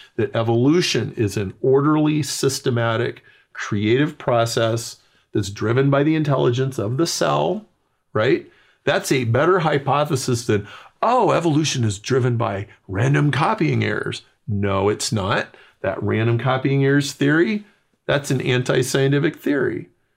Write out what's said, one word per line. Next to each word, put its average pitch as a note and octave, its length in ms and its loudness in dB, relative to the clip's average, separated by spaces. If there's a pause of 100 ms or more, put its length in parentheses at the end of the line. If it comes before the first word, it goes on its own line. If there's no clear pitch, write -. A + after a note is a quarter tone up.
(160)
that G#2+ 200 -2
evolution A#2+ 800 2
is G#2 220 -2
an G2 240 -4
orderly, D3+ 600 2
systematic, A#2+ 1000 -2 (300)
creative A#2 640 0
process A#2 800 0 (340)
that's G2 180 -2
driven A#2 400 0
by C#3 140 2
the D#3 120 2
intelligence C3+ 640 0
of A2 180 -4
the E3 100 0
cell, E3 580 -2 (480)
right? B2 380 0 (320)
That's F3+ 280 0
a C3 140 0
better D3+ 340 4
hypothesis C#3+ 880 0
than, G#2 200 0 (340)
"Oh, A3 300 2
evolution D3+ 520 0
is G#2 160 -2
driven B2+ 360 0
by G#2+ 320 -4 (200)
random C#3+ 420 2
copying D3 540 0
errors." G#2 400 -4 (240)
No, G2+ 420 0
it's G#2+ 220 -2
not. G#2+ 440 -2 (260)
That - 200 -4
random A2 380 0
copying C3+ 440 0
errors C#3 300 2
theory, D3+ 520 0 (420)
that's C#3+ 240 0
an C3 100 0
anti-scientific C#3 920 0
theory. - 540 -2 (260)